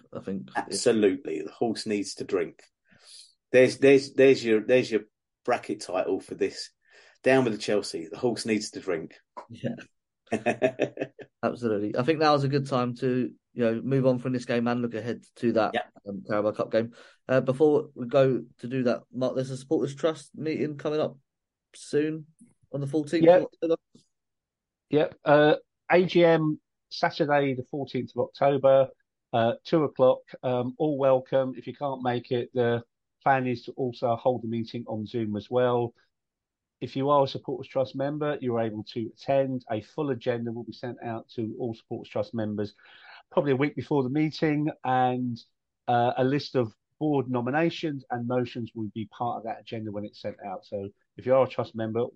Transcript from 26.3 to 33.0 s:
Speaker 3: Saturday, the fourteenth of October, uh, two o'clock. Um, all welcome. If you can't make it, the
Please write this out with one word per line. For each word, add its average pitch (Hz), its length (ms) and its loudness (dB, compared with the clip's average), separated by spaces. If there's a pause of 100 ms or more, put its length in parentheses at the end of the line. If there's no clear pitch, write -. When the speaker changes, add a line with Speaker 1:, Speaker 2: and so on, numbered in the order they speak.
Speaker 3:
Saturday, 143 640 0
the 123 160 -6
fourteenth 131 460 -6
of 120 80 0
October, 135 640 4 (440)
uh, 117 220 2 (100)
two 160 200 2
o'clock. 131 360 4 (220)
Um, 123 360 -2
all 151 200 0
welcome. 131 580 2
If 120 120 -16
you 123 80 -10
can't 135 280 -6
make 123 280 -4
it, 120 220 -2
the 117 300 0 (380)